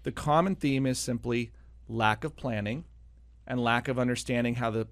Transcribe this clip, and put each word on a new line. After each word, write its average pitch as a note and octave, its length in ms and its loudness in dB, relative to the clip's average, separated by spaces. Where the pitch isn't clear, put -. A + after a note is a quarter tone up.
the C3 80 -4
common E3 440 2
theme C3+ 300 2
is B2+ 140 0
simply A#2+ 520 -2
lack A2 340 2
of D#3 120 -6
planning A2+ 480 -4
and B2+ 160 -2
lack A#2 240 2
of B2+ 100 0
understanding A#2+ 580 0
how A#2 140 -2
the A2 220 -2